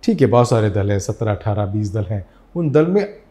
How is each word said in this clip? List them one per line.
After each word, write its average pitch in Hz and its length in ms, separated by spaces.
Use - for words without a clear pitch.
ठीक 190 180
है, 131 60
बहुत 120 220
सारे 110 200
दल 101 220
हैं, 101 80
सत्रह, 107 320
अठारह, 101 340
बीस 101 280
दल 107 100
हैं, 98 260
उन 165 160
दल 151 140
में 202 340